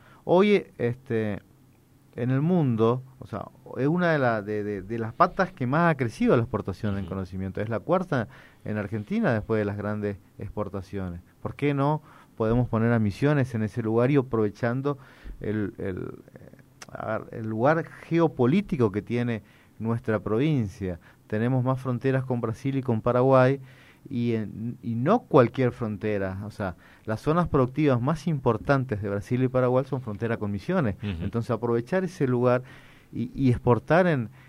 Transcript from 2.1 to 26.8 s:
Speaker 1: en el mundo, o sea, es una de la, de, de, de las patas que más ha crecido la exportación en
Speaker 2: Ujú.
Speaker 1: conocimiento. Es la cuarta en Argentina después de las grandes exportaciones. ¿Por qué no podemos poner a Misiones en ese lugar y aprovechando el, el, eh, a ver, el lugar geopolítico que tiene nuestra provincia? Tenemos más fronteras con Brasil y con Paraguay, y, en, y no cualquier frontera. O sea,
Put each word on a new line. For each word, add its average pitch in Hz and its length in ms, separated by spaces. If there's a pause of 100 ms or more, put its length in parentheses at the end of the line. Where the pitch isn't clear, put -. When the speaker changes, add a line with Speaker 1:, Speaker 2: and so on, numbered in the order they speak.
Speaker 1:
en 123 140
el 135 100
mundo, 131 600 (180)
o - 80
sea, - 180 (320)
es 127 100
una 170 240
de 151 80
la, 117 220
de, 104 220
de, 101 180
de 110 180
las 113 140
patas 185 400
que 127 120
más 160 260
ha 147 40
crecido 135 400
la 120 60
exportación 101 560
en 98 80
Speaker 2:
Ujú. 85 40
Speaker 1:
conocimiento. 95 520
Es 107 80
la 110 100
cuarta 160 480 (380)
en 107 120
Argentina 113 540
después 110 280
de 104 60
las 101 120
grandes 104 400 (200)
exportaciones. 98 840 (200)
¿Por - 140
qué 143 180
no 143 280 (340)
podemos 117 320
poner 113 240
a 117 80
Misiones 127 560
en 110 80
ese 107 180
lugar 117 300
y 147 60
aprovechando 127 800 (420)
el, 104 380
el, 92 320 (260)
eh, - 220 (340)
a - 280
ver, - 200
el 110 80
lugar 139 380
geopolítico 156 1080
que 101 100
tiene 117 420 (360)
nuestra 113 400
provincia? 104 800 (280)
Tenemos 120 360
más 131 160
fronteras 131 460
con 123 160
Brasil 113 340
y 135 60
con 120 180
Paraguay, 127 640 (480)
y, 117 260
en, 107 460
y 113 140
no 156 280
cualquier 123 500
frontera. 101 720
O 101 60
sea, 92 260 (260)